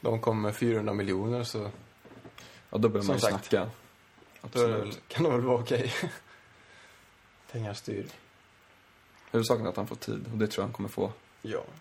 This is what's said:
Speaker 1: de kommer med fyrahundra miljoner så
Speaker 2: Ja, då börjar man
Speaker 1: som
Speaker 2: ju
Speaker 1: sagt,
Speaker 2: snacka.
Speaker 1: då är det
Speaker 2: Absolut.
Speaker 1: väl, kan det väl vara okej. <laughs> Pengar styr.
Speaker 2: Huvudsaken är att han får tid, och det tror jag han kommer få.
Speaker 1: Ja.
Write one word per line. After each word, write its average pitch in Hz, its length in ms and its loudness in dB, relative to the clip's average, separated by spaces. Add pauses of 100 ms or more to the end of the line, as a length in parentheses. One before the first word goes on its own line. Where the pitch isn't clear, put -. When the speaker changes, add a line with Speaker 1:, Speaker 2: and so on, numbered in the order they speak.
Speaker 1:
de 113 200 2
kommer 110 220 2
med 104 140 0
fyrahundra 110 360 2
miljoner 101 520 0
så 104 260 -4 (1000)
Speaker 2:
Ja, - 80 -2
då 113 100 6
börjar 101 180 2
man 98 140 4
Speaker 1:
som 110 100 6
Speaker 2:
ju - 40 2
Speaker 1:
sagt, 98 120 -4
Speaker 2:
snacka. 98 240 2 (800)
Speaker 1:
då 127 80 2
är 120 80 6
det 110 60 2
Speaker 2:
Absolut. 104 200 -2
Speaker 1:
väl, - 140 -16
kan - 160 0
det 160 60 4
väl 123 100 4
vara 123 200 4
okej. 113 360 0
<laughs> - 1600 -12
Pengar 107 220 -4
styr. 104 320 -6 (1200)
Speaker 2:
Huvudsaken 113 360 2
är 90 40 0
att - 60 -4
han 101 100 -4
får 113 100 -10
tid, 104 360 -6
och 110 60 -4
det 107 80 2
tror 104 160 -2
jag 101 40 -2
han 113 60 -6
kommer 101 160 -4
få. 101 240 -2 (300)
Speaker 1:
Ja. 110 220 -6 (160)